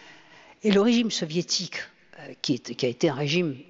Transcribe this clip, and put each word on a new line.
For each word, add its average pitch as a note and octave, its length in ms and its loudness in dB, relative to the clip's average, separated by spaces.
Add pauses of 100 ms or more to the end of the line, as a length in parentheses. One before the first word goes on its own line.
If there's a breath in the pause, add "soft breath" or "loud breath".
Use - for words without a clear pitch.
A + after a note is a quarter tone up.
(640 loud breath)
Et G#3+ 80 2
le G3 100 6
régime A#3 300 4
soviétique, E3+ 680 -4 (420)
euh, - 220 -16
qui C#3+ 120 0
est, A#2+ 220 -8
qui C3 100 -2
a - 20 4
été D#3+ 200 2
un C3+ 60 -2
régime D3 420 -2 (140)